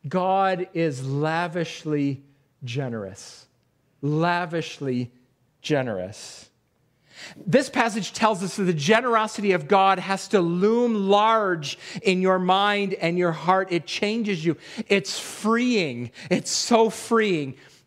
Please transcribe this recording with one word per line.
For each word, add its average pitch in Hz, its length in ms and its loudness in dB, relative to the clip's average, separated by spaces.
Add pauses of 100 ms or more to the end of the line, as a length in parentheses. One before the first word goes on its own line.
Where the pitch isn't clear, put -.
God 185 640 0
is 151 340 -2
lavishly 156 1120 -2 (420)
generous. 117 840 -8 (540)
Lavishly 156 1080 -2 (500)
generous. 110 880 -4 (960)
This 262 220 2
passage 226 420 -2
tells 214 320 0
us 185 140 -6
that 208 60 0
the 185 100 2
generosity 214 800 2
of 175 140 0
God 190 300 6
has 190 320 -4
to 196 120 4
loom 202 680 2
large 202 680 2 (220)
in 185 200 2
your 185 160 4
mind 196 580 2
and 170 220 -2
your 180 140 2
heart. 185 400 2
It 175 160 -2
changes 208 560 -2
you. 160 140 0 (320)
It's 196 280 0
freeing. 208 920 -2 (180)
It's - 220 -2
so 226 380 2
freeing. 180 680 0 (320)